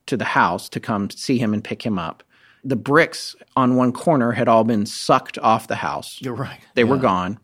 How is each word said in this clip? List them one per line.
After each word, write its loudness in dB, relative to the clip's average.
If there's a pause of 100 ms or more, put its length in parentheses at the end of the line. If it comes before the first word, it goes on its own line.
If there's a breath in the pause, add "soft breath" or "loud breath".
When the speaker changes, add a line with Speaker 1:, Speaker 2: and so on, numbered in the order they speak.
Speaker 1:
to -2
the -6
house 0
to -10
come -4
see -2
him 0
and -4
pick -10
him -2
up, -10 (400 soft breath)
the -2
bricks 0 (220)
on 2
one 2
corner 2
had 0
all 6
been 0
sucked 0
off 0
the -4
house. -8
Speaker 2:
You're -8
right. -10 (160)
Speaker 1:
They 6
were 4
Speaker 2:
Yeah. -2
Speaker 1:
gone. 0